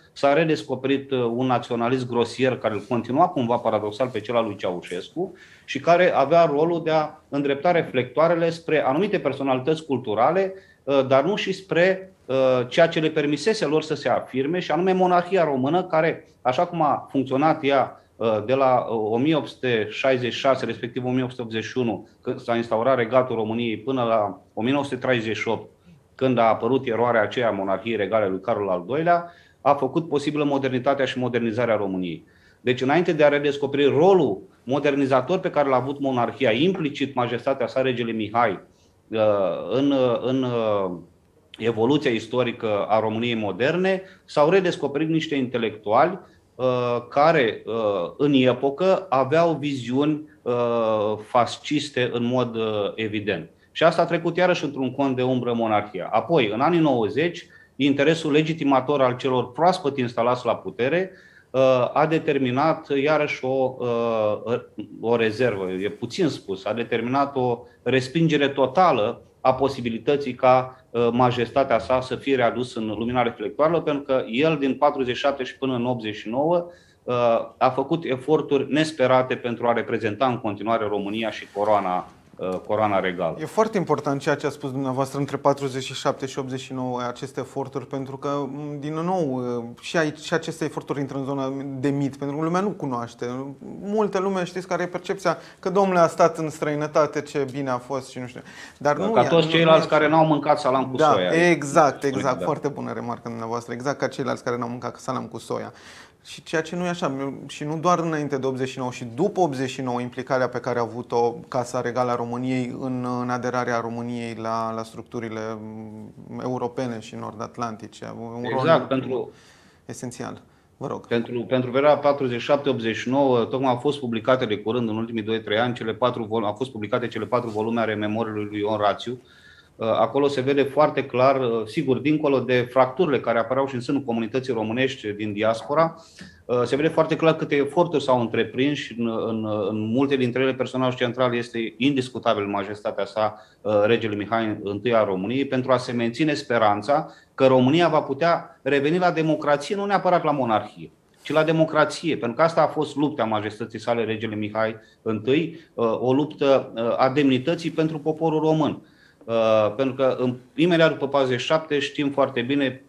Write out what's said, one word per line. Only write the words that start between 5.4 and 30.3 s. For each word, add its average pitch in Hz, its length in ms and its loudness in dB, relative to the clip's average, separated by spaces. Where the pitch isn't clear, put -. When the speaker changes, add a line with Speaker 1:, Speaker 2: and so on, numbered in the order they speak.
Speaker 1:
și - 140 -8
care 170 340 4
avea 139 320 6
rolul 160 380 0
de 156 80 -2
a 156 180 2
îndrepta 143 420 0
reflectoarele 165 760 2
spre 156 360 0
anumite 170 340 0
personalități 135 640 -2
culturale, 135 680 0
uh, 135 240 2
dar 135 160 6
nu 190 120 0
și 196 180 -4
spre, 185 600 0
uh, 131 100 -2
ceea 165 200 6
ce 165 120 -2
le 156 100 2
permisese 156 560 0
lor 151 180 2
să 156 120 -4
se 131 140 -2
afirme, 131 500 0
și 175 120 -4
anume 180 200 2
monarhia 180 520 2
română, 147 400 0
care, 160 440 0
așa 131 240 2
cum 175 160 -4
a 139 300 0
funcționat 135 520 0
ea, 131 380 2
uh, 107 300 0
de 120 80 0
la, 127 360 4
uh, 107 220 -2
o 117 60 2
mie 151 180 2
opt 143 120 -2
sute 113 420 -2
șaizeci 123 440 0
și - 60 -8
șase, 131 260 2
respectiv 120 400 -6
o 127 40 -2
mie 127 140 0
opt 123 80 -4
sute 123 100 -10
optzeci 110 220 -4
și - 140 -8
unu, 113 300 -2
când 123 180 -6
s-a 117 160 -2
instaurat 117 420 2
regatul 123 380 2
României, 113 420 -2
până 123 260 -2
la 107 380 0
o 107 80 -8
mie 120 100 0
nouă 143 120 0
sute 139 120 -6
treizeci 123 420 0
și - 100 -6
opt, 110 220 -2
când 131 220 0
a 117 60 4
apărut 113 440 2
eroarea 117 340 2
aceea 113 260 0
a 107 40 2
monarhiei 98 440 -2
regale 104 320 0
lui 95 140 -4
Carol 104 280 -2
al 90 180 -2
doilea, 170 440 0
a 139 120 4
făcut 135 360 -2
posibilă 147 340 -2